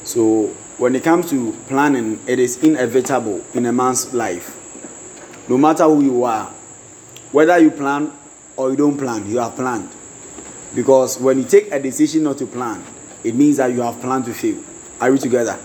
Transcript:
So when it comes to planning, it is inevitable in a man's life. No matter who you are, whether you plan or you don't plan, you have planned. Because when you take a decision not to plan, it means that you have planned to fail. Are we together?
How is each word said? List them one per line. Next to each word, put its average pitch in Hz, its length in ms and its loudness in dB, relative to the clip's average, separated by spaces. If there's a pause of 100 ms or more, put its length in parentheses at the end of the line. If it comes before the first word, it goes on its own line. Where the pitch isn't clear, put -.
So 110 420 0 (320)
when 127 160 0
it 127 80 -2
comes 170 280 2
to 120 220 -2 (140)
planning, 131 600 0
it 123 120 0
is 123 240 -2
inevitable 123 800 0 (100)
in 120 120 -2
a 120 60 -2
man's 127 420 -2
life. 101 420 -6 (920)
No 127 100 2
matter 156 260 4
who 151 180 4
you 123 220 2
are, 110 220 -2 (840)
whether 160 260 6
you 156 120 8
plan 143 420 -4 (440)
or 131 140 -2
you 135 60 -2
don't 143 200 2
plan, 117 320 -6
you 113 100 -2
have 117 180 -4
planned. 123 340 -6 (840)
Because 127 440 2
when 131 200 2
you 127 60 -2
take 196 280 4
a 143 80 -2
decision 147 420 0
not 139 160 -2
to 131 80 -6
plan, 110 360 -8 (420)
it 113 100 -2
means 143 220 4
that 127 160 0
you 123 100 -2
have 117 180 -6
planned 127 260 -4
to 117 80 -8
fail. 104 280 -4 (380)
Are 127 100 2
we 135 80 2
together? 117 460 -2